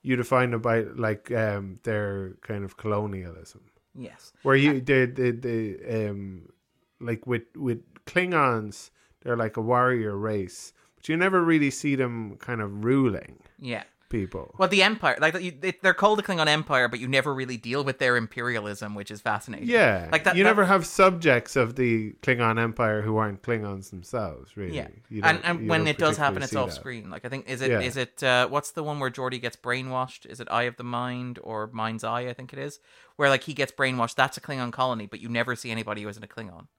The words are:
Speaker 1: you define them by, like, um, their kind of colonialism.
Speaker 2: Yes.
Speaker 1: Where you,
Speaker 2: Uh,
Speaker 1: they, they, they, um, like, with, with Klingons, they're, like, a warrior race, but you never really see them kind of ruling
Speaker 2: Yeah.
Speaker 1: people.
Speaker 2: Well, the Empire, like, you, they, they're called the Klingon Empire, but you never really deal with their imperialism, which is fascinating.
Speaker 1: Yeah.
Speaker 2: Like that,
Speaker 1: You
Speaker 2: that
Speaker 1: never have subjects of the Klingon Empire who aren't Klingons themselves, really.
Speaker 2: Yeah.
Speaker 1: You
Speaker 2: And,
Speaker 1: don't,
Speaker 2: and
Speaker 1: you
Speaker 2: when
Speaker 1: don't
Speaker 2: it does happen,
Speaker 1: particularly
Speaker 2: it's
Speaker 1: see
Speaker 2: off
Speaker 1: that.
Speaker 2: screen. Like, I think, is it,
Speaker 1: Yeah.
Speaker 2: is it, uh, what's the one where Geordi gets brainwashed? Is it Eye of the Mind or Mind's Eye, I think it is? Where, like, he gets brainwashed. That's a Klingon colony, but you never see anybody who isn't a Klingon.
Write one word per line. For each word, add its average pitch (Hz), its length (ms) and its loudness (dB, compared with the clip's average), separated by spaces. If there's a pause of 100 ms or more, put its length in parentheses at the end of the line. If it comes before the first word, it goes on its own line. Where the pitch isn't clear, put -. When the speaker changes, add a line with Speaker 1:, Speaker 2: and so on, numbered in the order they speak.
Speaker 1:
you 131 120 0
define 123 380 2
them 113 80 -2
by, 113 220 2
like, 107 500 -4
um, 101 500 -2
their 101 600 -4
kind 101 220 -6
of 95 120 -12
colonialism. 95 840 -6 (340)
Speaker 2:
Yes. - 360 -18 (100)
Speaker 1:
Where 135 120 4
you, 139 220 6
Speaker 2:
Uh, 131 80 0
Speaker 1:
they, 131 220 4
they, 127 260 0
they, 113 760 -4
um, 98 400 -10 (520)
like, 117 260 -6
with, 120 160 -2 (140)
with 120 240 -2 (260)
Klingons, 139 840 0 (320)
they're, 120 140 0
like, 113 200 -2
a 117 60 -2
warrior 120 540 2
race, 104 560 -4 (240)
but - 120 -14
you 160 80 0
never 185 260 4
really 156 280 4
see 139 260 -2
them 117 400 -4
kind 117 240 -8
of 104 240 -6
ruling 123 560 2 (200)
Speaker 2:
Yeah. 120 220 -8 (260)
Speaker 1:
people. 95 500 -6
Speaker 2:
Well, 185 100 4
the 190 140 4
Empire, 196 380 2
like, 160 200 2
you, 180 120 -6
they, 170 300 -4
they're 185 120 4
called 208 240 4
the 196 40 -4
Klingon 165 240 0
Empire, 147 420 2
but 120 120 -4
you 127 80 -6
never 135 260 2
really 127 220 -6
deal 120 280 -4
with 135 140 -2
their 123 180 4
imperialism, 110 800 -4
which 101 160 -10
is 104 100 -12
fascinating. 110 480 -4
Speaker 1:
Yeah. 117 440 4
Speaker 2:
Like 160 120 2
that, 175 120 4
Speaker 1:
You 190 80 6
Speaker 2:
that 214 60 8
Speaker 1:
never 208 140 6
have 185 220 4
subjects 170 720 4
of 120 200 2
the 113 360 2 (100)
Klingon 117 380 2
Empire 110 420 0
who 110 140 0
aren't 104 260 -2
Klingons 101 480 -4
themselves, 87 680 -8
really. 90 200 -6
Speaker 2:
Yeah. - 120 -8 (200)
Speaker 1:
You 107 160 -6
Speaker 2:
And, 165 180 4
Speaker 1:
don't, - 80 -12
Speaker 2:
and 170 120 -2
Speaker 1:
you 165 60 -2
Speaker 2:
when 160 120 4
Speaker 1:
don't 156 80 0
Speaker 2:
it 147 100 -2
does 156 180 2
happen, 143 200 0
Speaker 1:
particularly 139 80 -4
Speaker 2:
it's 135 80 -6
Speaker 1:
see 151 40 -2
Speaker 2:
off 127 120 0
Speaker 1:
that. - 120 -8
Speaker 2:
screen. 113 300 -12
Like, 87 140 -14
I 123 40 -10
think, 131 200 -10
is 127 140 -8
it, 131 80 2
Speaker 1:
Yeah. 113 100 4
Speaker 2:
is 127 160 -2
it, 127 260 -6
uh, 127 260 4
what's 143 240 -2
the 160 120 -6
one 147 160 -4
where 131 100 -2
Geordi 127 300 -6
gets 120 160 -6
brainwashed? 127 680 -4
Is 117 140 -16
it - 100 -12
Eye 120 140 2
of 120 120 -4
the 120 80 -12
Mind 123 580 -6
or 110 300 -6
Mind's 113 320 -4
Eye, 120 240 -4
I 120 40 -8
think 127 200 -16
it 139 60 -14
is? 143 200 -10 (380)
Where, 143 120 4
like, 135 160 4
he 151 100 -8
gets 135 180 -2
brainwashed. 127 420 0
That's 135 220 2
a - 40 -12
Klingon 127 320 -6
colony, 120 340 -2
but 98 140 -16
you 113 80 -12
never 117 280 0
see 120 160 -10
anybody 107 300 -6
who 104 60 -8
isn't 104 160 -12
a 101 40 -18
Klingon. 90 380 -16 (120)